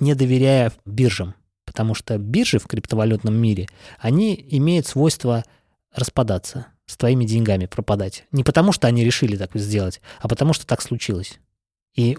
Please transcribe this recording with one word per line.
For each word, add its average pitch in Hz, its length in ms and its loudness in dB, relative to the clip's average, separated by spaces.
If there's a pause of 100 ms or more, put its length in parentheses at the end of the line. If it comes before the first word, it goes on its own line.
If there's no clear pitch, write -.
не 143 140 2
доверяя 131 580 2 (120)
биржам. 104 500 -2 (300)
Потому 110 300 -4
что - 220 -6
биржи 117 420 0
в - 80 -8
криптовалютном 110 680 -2
мире, 107 340 0 (300)
они 180 360 2 (160)
имеют 151 360 2
свойство 123 580 0 (500)
распадаться, 117 760 -4 (180)
с - 100 -18
твоими 123 300 2
деньгами 107 400 0
пропадать. - 680 -4
Не 139 100 0
потому 165 300 4
что - 160 0
они 120 160 4
решили 117 320 0
так 98 180 -8
сделать, 104 460 -2 (200)
а - 80 -4
потому 143 260 2
что - 120 -8
так - 140 -2
случилось. - 580 -6 (560)
И 120 240 2